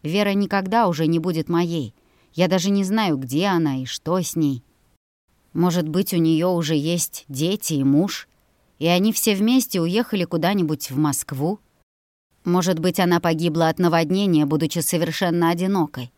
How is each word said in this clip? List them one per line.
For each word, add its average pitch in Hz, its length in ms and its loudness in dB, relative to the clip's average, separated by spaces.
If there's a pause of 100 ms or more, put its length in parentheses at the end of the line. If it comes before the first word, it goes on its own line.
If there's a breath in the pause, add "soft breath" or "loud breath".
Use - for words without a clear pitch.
Вера 196 320 0
никогда 196 540 0
уже 160 180 0
не 165 140 2
будет 160 300 -2
моей. 170 440 -2 (400 soft breath)
Я 180 140 2
даже 185 240 0
не 196 120 2
знаю, 190 340 0
где 135 280 -2
она 160 320 0
и 127 80 -6
что 170 340 -4
с - 160 -6
ней. 143 280 0 (920)
Может 170 340 0
быть, 180 260 -2
у 180 40 0
неё 165 340 2
уже 165 240 0
есть 165 520 -4
дети 160 460 -4
и 139 100 0
муж, 147 440 2 (520)
и 156 80 -2
они 190 260 2
все 214 220 0
вместе 220 440 2
уехали 185 440 0
куда-нибудь 170 680 -2
в 131 80 -4
Москву. 151 640 -2 (840)
Может 175 360 2
быть, 180 200 0
она 175 200 4
погибла 165 500 0
от 160 100 -4
наводнения, 170 680 2
будучи 156 340 0
совершенно 165 720 0
одинокой. 175 680 -2